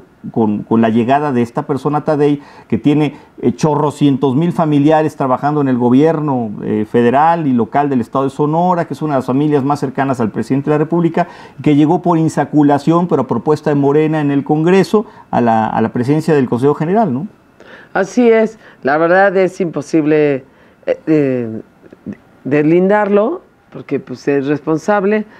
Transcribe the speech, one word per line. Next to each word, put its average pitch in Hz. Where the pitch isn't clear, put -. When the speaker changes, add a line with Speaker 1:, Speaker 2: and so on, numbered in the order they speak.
Speaker 1:
con, 107
con 113
la 113
llegada 131
de 120
esta 120
persona 147
Tadei, 147
que 113
tiene, 147
eh, 123
chorrocientos 143
mil 170
familiares 151
trabajando 143
en 135
el 127
gobierno, 131
eh, 107
federal 147
y 131
local 143
del 131
estado 135
de 139
Sonora, 165
que 147
es -
una 156
de -
las -
familias 147
más 143
cercanas 135
al 107
presidente 131
de 151
la 147
República, 170
que 147
llegó 156
por 175
insaculación, 160
pero 147
a 117
propuesta 147
de 147
Morena 151
en 143
el 139
Congreso, 180
a -
la, 113
a -
la 110
presidencia 147
del 135
Consejo 131
General, 170
¿no? 151
Speaker 2:
Así 196
es. 220
La 143
verdad 185
es 185
imposible, 151
eh, -
eh, 127
deslindarlo, 196
porque, 139
pues, -
es 143
responsable. 196